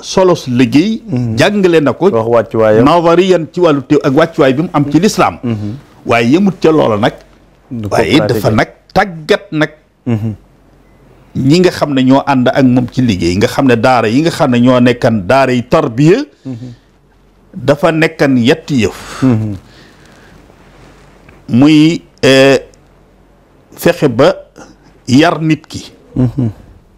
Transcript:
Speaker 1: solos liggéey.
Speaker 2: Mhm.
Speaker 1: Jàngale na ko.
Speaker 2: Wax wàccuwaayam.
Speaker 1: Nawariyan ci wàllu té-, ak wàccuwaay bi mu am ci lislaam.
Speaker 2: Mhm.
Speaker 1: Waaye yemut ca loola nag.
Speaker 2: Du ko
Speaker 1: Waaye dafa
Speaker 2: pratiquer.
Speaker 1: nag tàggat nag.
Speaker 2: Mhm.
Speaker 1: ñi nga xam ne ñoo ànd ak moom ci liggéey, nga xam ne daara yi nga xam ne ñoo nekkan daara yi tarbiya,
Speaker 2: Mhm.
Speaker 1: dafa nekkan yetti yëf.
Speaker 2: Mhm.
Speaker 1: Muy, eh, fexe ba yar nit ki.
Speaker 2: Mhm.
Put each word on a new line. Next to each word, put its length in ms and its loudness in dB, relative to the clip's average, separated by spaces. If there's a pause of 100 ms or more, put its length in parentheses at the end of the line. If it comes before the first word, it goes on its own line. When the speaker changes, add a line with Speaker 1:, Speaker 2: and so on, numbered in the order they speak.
Speaker 1:
solos 460 0
liggéey. 580 0
Speaker 2:
Mhm. 320 -4
Speaker 1:
Jàngale 440 2
na 120 0
ko. 160 0
Speaker 2:
Wax 180 -2
wàccuwaayam. 580 2
Speaker 1:
Nawariyan 680 2
ci 80 -6
wàllu 240 2
té-, 200 0
ak 120 0
wàccuwaay 380 0
bi 100 -4
mu 100 -8
am 160 2
ci 100 2
lislaam. 440 -2
Speaker 2:
Mhm. 260 -6 (360)
Speaker 1:
Waaye 260 0
yemut 280 2
ca 120 2
loola 260 2
nag. 160 -2 (580)
Speaker 2:
Du 180 -8
ko 60 -4
Speaker 1:
Waaye 240 2
dafa 80 -2
Speaker 2:
pratiquer. 280 -2
Speaker 1:
nag 140 -2 (240)
tàggat 580 -2
nag. 180 -4 (360)
Speaker 2:
Mhm. 280 -4 (1040)
Speaker 1:
ñi 240 2
nga 120 2
xam 220 -4
ne 100 0
ñoo 220 2
ànd 220 0
ak 160 0
moom 280 2
ci 100 -4
liggéey, 360 -2
nga 100 0
xam 200 -2
ne 80 4
daara 320 0
yi 140 0
nga 100 0
xam 200 -2
ne 80 2
ñoo 200 4
nekkan 480 0
daara 260 2
yi 100 -2
tarbiya, 600 0 (220)
Speaker 2:
Mhm. 240 -14 (840)
Speaker 1:
dafa 380 -2
nekkan 460 0
yetti 380 0 (100)
yëf. 380 -8
Speaker 2:
Mhm. 320 0 (1900)
Speaker 1:
Muy, 520 2 (200)
eh, 380 4 (1160)
fexe 340 -2
ba 240 2 (760)
yar 340 2
nit 260 -2
ki. 240 -16 (240)
Speaker 2:
Mhm. 340 -2 (480)